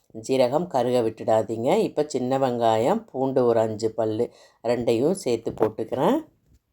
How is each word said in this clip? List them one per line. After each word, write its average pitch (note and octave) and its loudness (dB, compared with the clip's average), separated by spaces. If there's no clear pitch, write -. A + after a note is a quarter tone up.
ஜீரகம் C3 0
கருக B2 0
விட்டுடாதீங்க. A2+ 0
இப்போ D3+ -2
சின்ன C3 -2
வெங்காயம், A#2+ 2
பூண்டு C3 0
ஒரு A#2 4
அஞ்சு A2 -2
பல்லு A2 -2
ரெண்டையும் A#2+ 0
சேர்த்து A#2+ -2
போட்டுக்கிறேன். E3+ 0